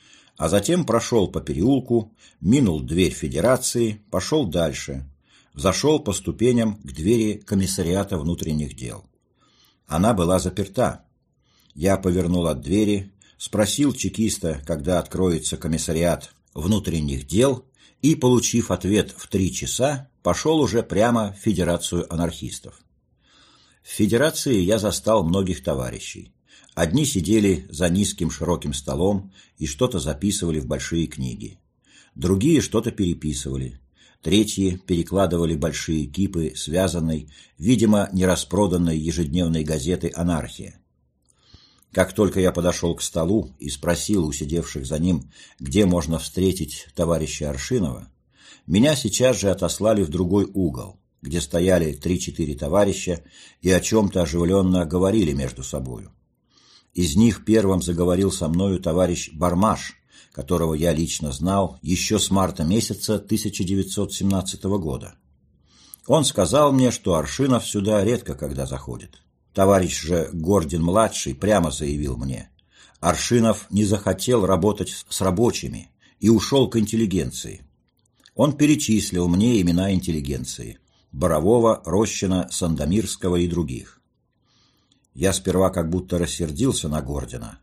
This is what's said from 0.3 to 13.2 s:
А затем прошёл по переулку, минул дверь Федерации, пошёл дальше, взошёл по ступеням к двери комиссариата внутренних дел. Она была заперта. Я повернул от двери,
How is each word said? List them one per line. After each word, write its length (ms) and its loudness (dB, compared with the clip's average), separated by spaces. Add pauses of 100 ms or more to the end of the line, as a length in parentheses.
А 120 -2
затем 360 2
прошёл 420 2
по 140 -6
переулку, 760 0 (260)
минул 400 4
дверь 320 2
Федерации, 1000 -2
пошёл 360 -2
дальше, 640 -4 (440)
взошёл 460 0
по 120 -4
ступеням 640 0
к 160 -16
двери 520 0
комиссариата 760 -2
внутренних 580 -4
дел. 300 -14 (800)
Она 260 2
была 260 2
заперта. 680 -4 (680)
Я 220 2
повернул 500 0
от 140 -2
двери, 540 0 (240)